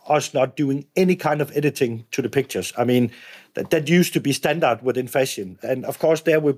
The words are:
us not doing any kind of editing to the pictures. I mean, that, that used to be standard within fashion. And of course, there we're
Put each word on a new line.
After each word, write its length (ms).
us 260
not 220
doing 280
any 180
kind 260
of 160
editing 540
to 120
the 60
pictures. 480
I 80
mean, 280
that, 160
that 180
used 260
to 60
be 120
standard 500
within 240
fashion. 560
And 220
of 160
course, 220
there 180
we're 180